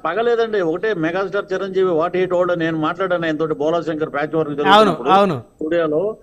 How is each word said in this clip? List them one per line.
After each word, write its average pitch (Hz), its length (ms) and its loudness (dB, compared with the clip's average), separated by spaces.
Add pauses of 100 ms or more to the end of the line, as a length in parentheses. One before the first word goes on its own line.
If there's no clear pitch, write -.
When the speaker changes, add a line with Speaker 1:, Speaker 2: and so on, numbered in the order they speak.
Speaker 1:
పగలేదండి. 226 560 0
ఒకటే 180 340 -2
మెగాస్టార్ 185 580 -4
చిరంజీవి 185 380 0
what 175 260 0
he 180 180 0
told, 175 240 2
నేను 165 200 -2
మాట్లాడాను 170 480 0
ఆయనతోటి 156 280 -2
బోలాశంకర్ 151 580 -2
ప్యాచ్ 147 220 -4
వర్క్ - 20 0
Speaker 2:
అవును, 147 180 -2
Speaker 1:
జరుగుతున్నప్పుడు 190 540 4
Speaker 2:
అవును. 190 300 4
Speaker 1:
స్టూడియోలో, 160 840 -2